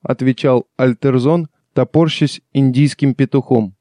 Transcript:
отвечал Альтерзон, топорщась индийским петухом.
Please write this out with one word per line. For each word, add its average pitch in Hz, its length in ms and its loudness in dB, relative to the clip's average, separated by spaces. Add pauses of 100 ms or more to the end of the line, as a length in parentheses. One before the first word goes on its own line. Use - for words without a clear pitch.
отвечал 127 640 -2 (100)
Альтерзон, 135 720 0 (240)
топорщась 156 680 0 (120)
индийским 135 600 0
петухом. 120 680 0